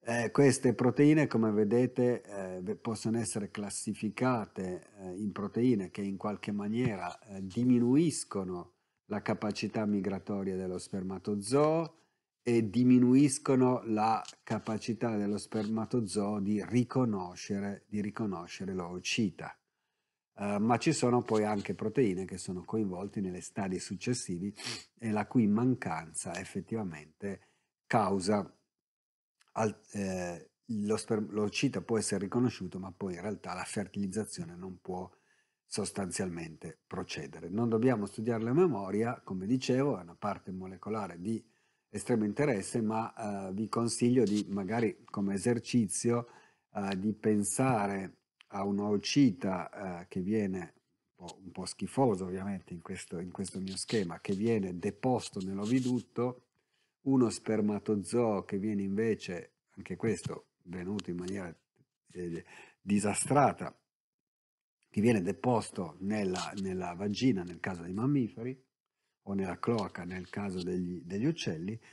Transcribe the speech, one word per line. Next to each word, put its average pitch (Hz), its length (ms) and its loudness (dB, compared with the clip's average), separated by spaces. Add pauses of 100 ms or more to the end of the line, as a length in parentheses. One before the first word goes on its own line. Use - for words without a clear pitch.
Eh, 117 300 0
queste 131 420 6
proteine, 147 540 6
come 110 240 2
vedete, 120 720 4
eh, 95 400 -8
ve-, 95 140 -4
possono 113 420 -2
essere 107 320 -4
classificate, 107 1500 -4
eh, 90 200 -10
in 107 140 -4
proteine 101 600 0
che - 100 -8
in 98 160 -4
qualche 104 360 -6
maniera, 104 680 -2
eh, 95 260 -12
diminuiscono 120 1300 2 (340)
la - 140 -4
capacità 110 640 -2
migratoria 98 720 -2
dello 92 220 -4
spermatozoo 107 1160 0 (460)
e 117 280 4
diminuiscono 127 1160 6
la 107 380 2 (180)
capacità 110 760 -2
dello 104 200 0
spermatozoo 107 1040 -2
di 101 240 0
riconoscere, 101 1200 -2
di 104 120 -4
riconoscere 95 720 -6
l'oocita. 92 840 -2 (840)
Eh, 101 200 -2
ma 117 180 4
ci 160 160 2
sono 123 300 4
poi 110 220 2
anche 104 300 0
proteine 101 520 2
che 92 100 -8
sono 90 260 -6
coinvolte 101 580 -4
nelle 90 200 -4
stadi 92 400 -4
successivi 101 720 -4 (440)
e 113 120 -4
la 104 160 0
cui 117 200 4
mancanza 95 920 0
effettivamente 95 1000 -6 (460)
causa 98 680 2 (1000)
al-, 104 280 0 (120)
eh, 95 580 -4 (160)
lo 107 320 0
sper-, 110 320 -2
l'oocita 104 500 0
può 110 160 0
essere 101 280 0
riconosciuto, 98 540 0
ma 92 140 -10
poi 92 220 -6
in 85 80 -10
realtà 92 320 -6
la 92 100 -6
fertilizzazione 92 880 -4
non 92 280 -12
può 185 280 -8 (540)
sostanzialmente 95 1200 -6
procedere. - 600 -8
Non 113 220 0
dobbiamo 113 340 4
studiarla 113 460 -2
a 127 40 0
memoria, 113 720 2
come 92 220 -6
dicevo, 127 520 2
è 90 40 -10
una 85 140 -16
parte 98 360 -6
molecolare 92 640 -8
di 107 240 -4 (460)
estremo 107 380 0
interesse, 113 560 0
ma, 107 640 -4
eh, 92 60 -6
vi 104 160 -2
consiglio 120 540 4
di 104 260 2
magari 101 540 -2
come 98 280 -2
esercizio, 120 960 0 (460)
eh, 98 240 -2
di 101 160 0
pensare 104 1040 0 (320)
a - 140 -4
un'oocita, 101 1400 0
eh, 92 40 -16
che - 140 -6
viene 95 540 -2 (420)
un 180 100 -16
po', - 160 -14
un - 80 -16
po' 92 140 -10
schifoso 98 600 0
ovviamente 95 480 -6
in 85 60 -10
questo, 90 380 -10
in 90 140 -8
questo 98 260 -8
mio 95 180 -6
schema, 92 440 -4
che - 140 -4
viene 98 440 0
deposto 104 600 -2
nell'ovidutto, 120 1040 -2 (600)
uno 131 260 6
spermatozoo 107 1160 0
che 101 140 -4
viene 101 240 0
invece, 98 720 -2 (220)
anche 95 200 -10
questo - 520 -2 (160)
venuto 90 460 -6
in 87 60 -4
maniera, 90 380 -6 (580)
eh, 85 320 -8 (360)
disastrata, 104 960 2 (1120)
che - 120 -2
viene 110 220 6
deposto 98 800 0
nella, 95 520 -2 (100)
nella 92 320 -4
vagina 104 480 2
nel 85 180 -10
caso 90 220 -6
dei 90 100 -8
mammiferi, 123 720 -2 (640)
o 98 60 -4
nella 95 240 -2
cloaca 107 460 -2
nel 90 240 -8
caso 95 340 -6
degli, 90 400 -4
degli 98 240 -2
uccelli, 104 520 -4 (140)